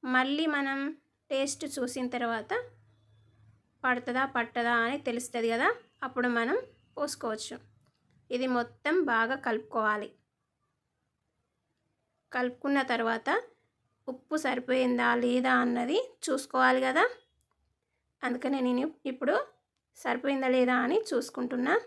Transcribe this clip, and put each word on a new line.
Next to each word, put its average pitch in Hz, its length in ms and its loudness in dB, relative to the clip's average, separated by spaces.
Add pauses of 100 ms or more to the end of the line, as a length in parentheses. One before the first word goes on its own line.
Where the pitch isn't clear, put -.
(160)
మళ్ళీ 277 300 2 (100)
మనం 269 240 -2 (520)
టేస్ట్ 277 340 -2 (120)
చూసిన 254 280 -4 (100)
తర్వాత 233 380 -4 (1300)
పడుతుందా 247 400 0 (120)
పట్టదా 240 380 0 (120)
అని 269 120 -2 (100)
తెలుస్తది 233 460 -4
కదా, 262 140 2 (380)
అప్పుడు 254 220 -2 (120)
మనం 262 180 0 (380)
పోసుకోవచ్చు. 240 600 -6 (800)
ఇది 254 120 0 (100)
మొత్తం 240 380 -2 (160)
బాగా 226 240 2 (100)
కలుపుకోవాలి. 214 640 -2 (2250)
కలుపుకున్న 254 460 0 (100)
తర్వాత 226 380 0 (840)
ఉప్పు - 320 -8
సరిపోయిందా 254 680 2 (140)
లేదా 247 300 2 (100)
అన్నది 240 340 0 (280)
చూసుకోవాలి 262 640 2
కదా, 311 180 4 (1200)
అందుకనే 269 380 -2
నేను 247 220 0 (240)
ఇప్పుడు 262 240 0 (680)
సరిపోయిందా 262 520 0
లేదా 254 200 4 (100)
అని 269 120 2 (120)
చూసుకుంటున్నా. 254 680 0 (120)